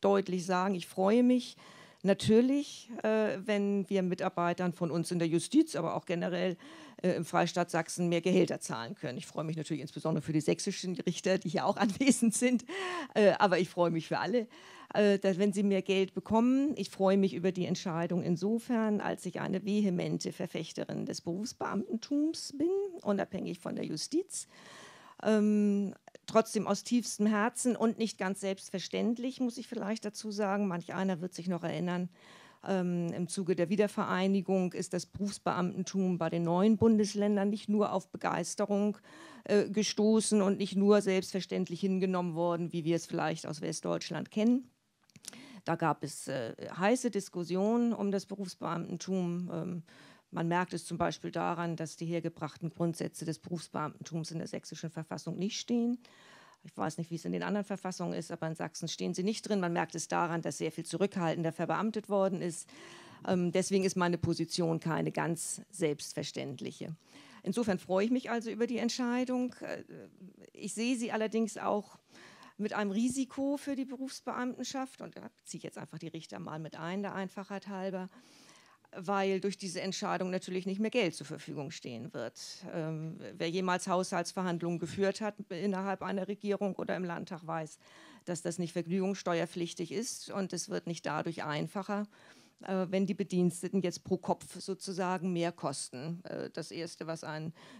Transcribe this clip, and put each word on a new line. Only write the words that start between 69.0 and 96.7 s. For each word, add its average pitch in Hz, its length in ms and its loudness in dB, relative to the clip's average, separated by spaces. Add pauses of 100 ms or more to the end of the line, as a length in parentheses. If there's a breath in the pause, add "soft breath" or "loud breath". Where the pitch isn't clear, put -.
Äh, - 220 -8 (680)
ich - 220 -8
sehe 240 200 0
sie 226 160 -2
allerdings 220 460 0
auch 196 400 -2 (600 loud breath)
mit 202 160 -2
einem 202 180 0
Risiko 262 680 0
für 277 180 -4
die 262 100 -4
Berufsbeamtenschaft. 254 1160 -6
Und - 160 -14
da - 200 -14
beziehe - 200 -14
ich - 60 -14
jetzt - 160 -10
einfach 151 180 -12
die 160 120 -10
Richter 165 280 -12
mal 160 220 -8
mit 156 180 -10
ein, 170 240 -6
der 202 140 -6
Einfachheit 190 520 -8
halber, 190 420 -6 (880 soft breath)
weil 196 420 2
durch 196 160 -2
diese 185 260 -8
Entscheidung 185 500 -2
natürlich 185 340 -2
nicht 190 140 -2
mehr 220 100 2
Geld 214 240 2
zur 147 140 -12
Verfügung 151 420 -8
stehen 120 420 -10
wird. 117 300 -8 (320)
Ähm, 160 460 -6 (180)
wer 165 100 -2
jemals 180 400 0
Haushaltsverhandlungen 175 920 -2
geführt 190 420 -2
hat 208 140 -4 (140)
innerhalb 190 520 -2
einer 190 260 -4
Regierung 202 480 -2
oder - 200 -4
im 180 80 -4
Landtag, 170 420 -8
weiß, 160 320 -6 (480 loud breath)
dass 170 160 -4
das 175 160 -4
nicht 170 160 -4
vergnügungssteuerpflichtig 170 1160 -2
ist - 400 -6
und 190 220 -4
es - 160 -6
wird - 180 -4
nicht 170 180 -6
dadurch 160 380 -2
einfacher, 190 640 -4 (560 soft breath)
äh, 185 260 -2
wenn 190 160 2
die 196 80 0
Bediensteten 180 720 2
jetzt 175 200 -2
pro 185 140 0
Kopf - 420 -4
sozusagen 185 760 -4
mehr 170 180 0
kosten. 156 720 -6
Äh, - 260 -8
das - 220 -10